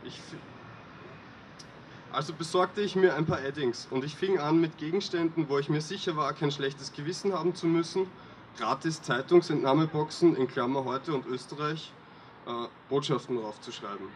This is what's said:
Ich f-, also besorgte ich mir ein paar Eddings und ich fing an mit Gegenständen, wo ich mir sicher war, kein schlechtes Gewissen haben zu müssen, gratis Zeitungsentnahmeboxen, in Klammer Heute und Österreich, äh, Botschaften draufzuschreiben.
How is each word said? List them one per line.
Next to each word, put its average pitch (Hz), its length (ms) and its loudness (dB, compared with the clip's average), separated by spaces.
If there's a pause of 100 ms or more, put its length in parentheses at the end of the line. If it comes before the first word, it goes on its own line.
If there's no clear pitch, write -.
Ich - 140 -12
f-, - 180 -14 (1800)
also 156 200 -2
besorgte 180 480 0
ich 208 160 0
mir 180 180 6
ein 156 120 2
paar 156 160 0
Eddings 139 480 -2
und 131 140 0
ich 151 120 -6
fing 190 220 2
an 156 220 4
mit 160 180 0
Gegenständen, 165 720 0
wo 139 100 2
ich 143 100 0
mir 151 120 4
sicher 180 360 -4
war, 143 160 0
kein 143 180 0
schlechtes 139 420 -4
Gewissen 180 400 -2
haben 170 220 0
zu - 120 -4
müssen, 165 400 2 (500)
gratis 127 460 -2
Zeitungsentnahmeboxen, 151 1300 4
in 131 120 2
Klammer 131 360 0
Heute 135 280 -2
und 127 140 -2
Österreich, 151 680 -4 (540)
äh, 117 220 -6 (200)
Botschaften 135 480 0
draufzuschreiben. 107 800 -8